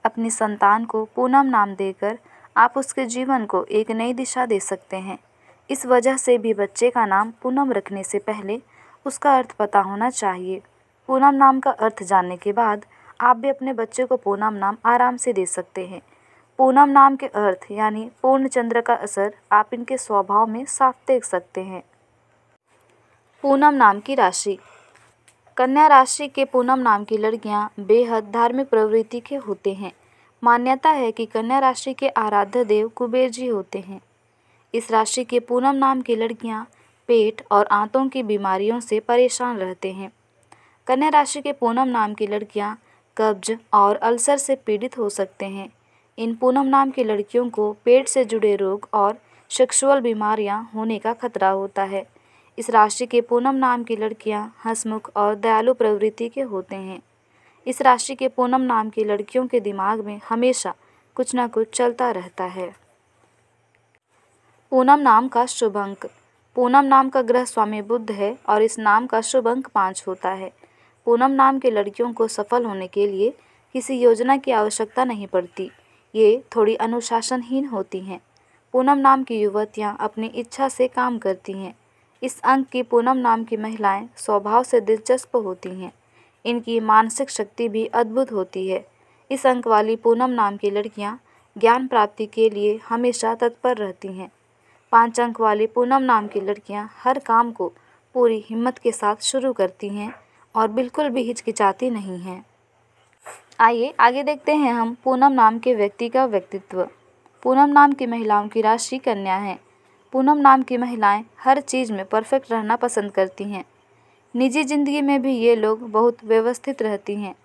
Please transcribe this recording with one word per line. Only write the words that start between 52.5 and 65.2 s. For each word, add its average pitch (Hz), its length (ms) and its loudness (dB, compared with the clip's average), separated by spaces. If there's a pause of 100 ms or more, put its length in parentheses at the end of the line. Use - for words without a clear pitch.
इस 233 120 -8
राशि 220 360 4
के 240 140 2
पूनम 240 340 0
नाम 247 300 0
की 233 120 -4
लड़कियां 214 520 -6 (160)
हंसमुख 220 520 -6
और 208 180 2
दयालु 226 400 2
प्रवृत्ति 220 540 0
के 269 120 -8
होते 196 360 -8
हैं। 190 260 -14 (640)
इस - 160 -6
राशि 254 320 2
के 262 140 -2
पूनम 254 320 0
नाम 226 300 -2
की 220 140 -4
लड़कियों 208 420 -4
के 247 140 -2
दिमाग 202 400 -4
में 208 280 -12
हमेशा 233 460 0 (400)
कुछ 254 200 -4
ना 247 120 0
कुछ 220 280 -2
चलता 247 360 0
रहता 185 340 -8
है। 180 300 -10 (2000)
पूनम 269 280 6
नाम 254 300 4